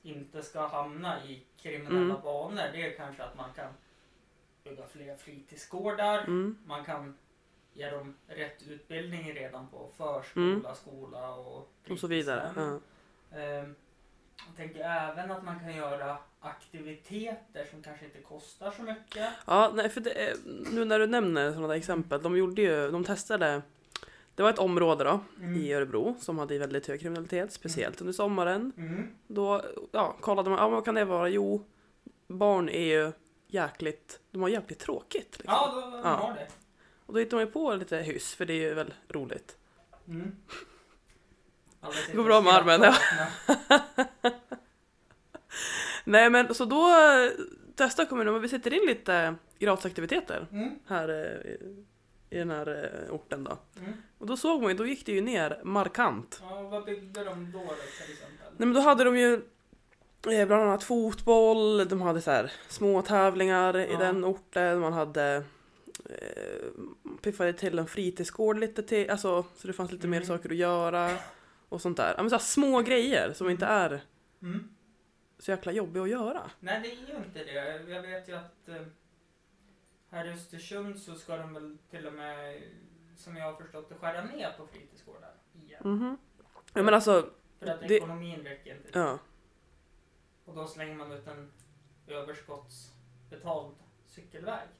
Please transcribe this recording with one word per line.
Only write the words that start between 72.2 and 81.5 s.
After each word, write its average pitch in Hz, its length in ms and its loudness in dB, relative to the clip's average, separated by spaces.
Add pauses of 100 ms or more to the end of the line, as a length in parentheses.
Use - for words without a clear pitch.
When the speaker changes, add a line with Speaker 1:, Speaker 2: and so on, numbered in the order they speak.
Speaker 2:
men 220 80 0
så 240 60 4
här - 60 2
små 269 400 2
grejer 233 500 2
som 185 180 -2
inte 180 160 0
Speaker 1:
Mm. 214 120 4 (140)
Speaker 2:
är 143 80 -6 (420)
Speaker 1:
Mm. 175 260 -8 (720)
Speaker 2:
så - 120 -8
jäkla 185 220 -4
jobbiga 185 300 -4
att 190 80 -2
göra. 247 400 -6 (100)
Speaker 1:
Nej, 196 220 -6
det 233 60 -10
är 254 260 -14
ju 202 100 -10
inte 160 200 -14
det. 156 480 -10
Jag 180 100 -10
vet 185 260 -12
ju 180 80 -12
att, - 320 -18
eh, 160 140 -14 (1300)
här 170 160 -10
i 175 60 -12
Östersund 196 640 -14
så 165 160 -18
ska 160 220 -12
de 160 180 -14